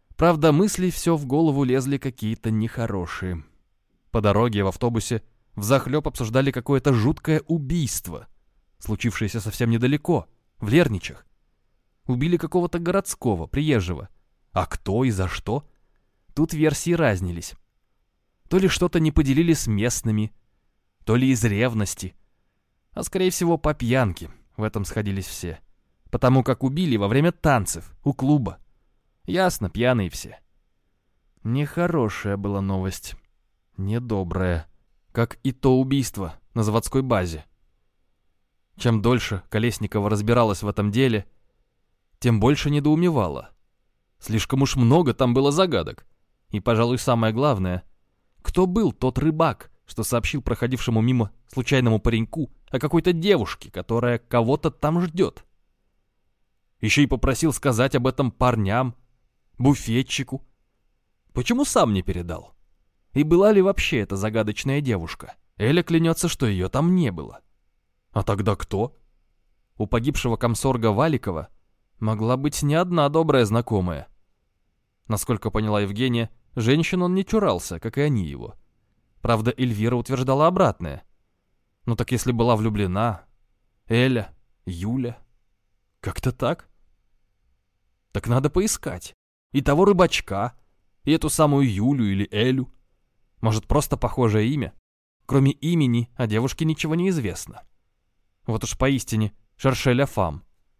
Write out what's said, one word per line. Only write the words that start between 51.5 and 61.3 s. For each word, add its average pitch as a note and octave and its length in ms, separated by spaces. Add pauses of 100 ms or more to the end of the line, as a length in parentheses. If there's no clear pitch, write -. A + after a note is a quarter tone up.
пареньку A#2 520 (180)
о C3 100
какой-то E3 340
девушке, E3 580
которая A#2 480
кого-то B2 520
там D#3+ 300
ждёт? F3 440 (1400)
Ещё A2 200
и C#3 60
попросил C3+ 460
сказать C3 420
об B2 120
этом C3 240
парням, A#2 640 (600)
буфетчику. B2+ 840 (920)